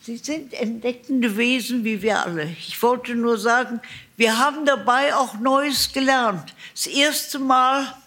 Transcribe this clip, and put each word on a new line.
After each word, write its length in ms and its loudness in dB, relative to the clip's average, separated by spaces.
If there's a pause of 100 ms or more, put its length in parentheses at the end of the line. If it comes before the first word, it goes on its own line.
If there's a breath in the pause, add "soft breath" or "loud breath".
Sie 160 -10
sind 360 -8
entdeckende 800 -2
Wesen, 480 0
wie 160 -2
wir 240 0
alle. 360 -4
Ich 200 -10
wollte 360 0
nur 220 2
sagen, 420 0 (360 loud breath)
wir 220 4
haben 260 0
dabei 520 2
auch 240 0
Neues 520 0
gelernt. 640 0 (200 loud breath)
Das 120 -6
erste 540 0
Mal 520 2 (140)